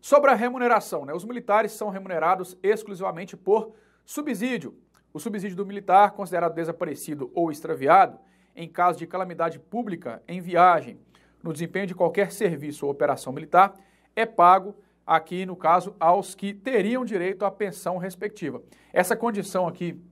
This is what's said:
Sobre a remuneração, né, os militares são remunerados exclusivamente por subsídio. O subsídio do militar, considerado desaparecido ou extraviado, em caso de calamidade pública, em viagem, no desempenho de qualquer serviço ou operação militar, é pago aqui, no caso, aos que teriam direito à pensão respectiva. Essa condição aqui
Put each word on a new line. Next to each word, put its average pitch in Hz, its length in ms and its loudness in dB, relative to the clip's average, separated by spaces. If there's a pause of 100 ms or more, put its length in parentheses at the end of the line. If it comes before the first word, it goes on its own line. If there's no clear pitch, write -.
Sobre 285 300 6
a 254 40 6
remuneração, 233 720 0
né, 143 80 -8
os 175 100 -10
militares 220 480 -2
são 214 160 -8
remunerados 185 720 -4
exclusivamente 190 760 -4
por 214 360 0 (320)
subsídio. 240 720 -6 (380)
O 156 60 -12
subsídio 196 360 -8
do 196 100 -6
militar, 196 460 4
considerado 175 420 -2
desaparecido 160 800 -6
ou 165 180 0
extraviado, 151 640 4 (380)
em 165 120 -12
caso 165 300 0
de 165 80 -12
calamidade 165 520 -6
pública, 170 680 -10
em 180 140 -10
viagem, 170 580 4 (460)
no 165 80 -6
desempenho 170 340 -6
de 185 80 -8
qualquer 180 380 0
serviço 147 540 -4
ou 139 40 -2
operação 139 420 -2
militar, 175 420 4 (420)
é 226 100 0
pago 190 480 6 (320)
aqui, 165 380 -2
no 185 100 -8
caso, 175 460 2
aos 180 340 2
que 202 200 -8
teriam 240 500 -2
direito 190 400 -6
à 196 60 0
pensão 185 480 -6
respectiva. 180 640 -10 (300)
Essa 180 220 2
condição 196 540 -4
aqui 170 320 -8 (120)